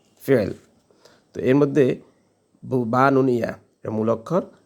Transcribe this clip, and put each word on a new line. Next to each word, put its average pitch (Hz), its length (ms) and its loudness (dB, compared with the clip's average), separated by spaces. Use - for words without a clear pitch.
ফেল। 120 300 0
তো - 80 -10
এর 127 140 2
মধ্যে 143 460 2
বু-, 123 200 -2
বা 127 260 2
নুন 131 180 2
ইয়া 120 180 0
এটা - 420 -14
মূল 110 200 -2
অক্ষর, 135 320 -2